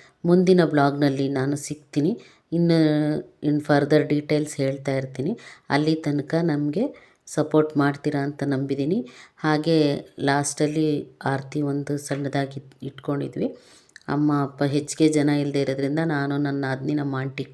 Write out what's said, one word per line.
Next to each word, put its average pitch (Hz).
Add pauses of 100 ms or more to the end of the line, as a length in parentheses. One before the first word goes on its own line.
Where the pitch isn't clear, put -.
(240)
ಮುಂದಿನ 180
ಬ್ಲಾಗ್‌ನಲ್ಲಿ 143
ನಾನು 139
ಸಿಗ್ತೀನಿ. 151 (340)
ಇನ್ನು 156 (300)
in 147
further 147
details 147
ಹೇಳ್ತಾ 139
ಇರ್ತೀನಿ. 135 (320)
ಅಲ್ಲಿ 151
ತನಕ 147
ನಮ್ಗೆ 151 (120)
ಸಪೋರ್ಟ್ 156
ಮಾಡ್ತೀರಾ 143
ಅಂತ 143
ನಂಬಿದ್ದೀನಿ. 139 (300)
ಹಾಗೆ 156 (120)
ಲಾಸ್ಟಲ್ಲಿ 147
ಆರತಿ 135
ಒಂದು 143
ಸಣ್ಣದಾಗಿ 139 (200)
ಇಟ್ಕೊಂಡಿದ್ವಿ. 143 (520)
ಅಮ್ಮ 147
ಅಪ್ಪ 139
ಹೆಚ್ಚಿಗೆ 147
ಜನ 147
ಇಲ್ದೇ 143
ಇರೋದ್ರಿಂದ 139
ನಾನು, 143
ನನ್ನ 139
ಆದ್ನಿ, 135
ನಮ್ಮ 143
ಆಂಟಿ 135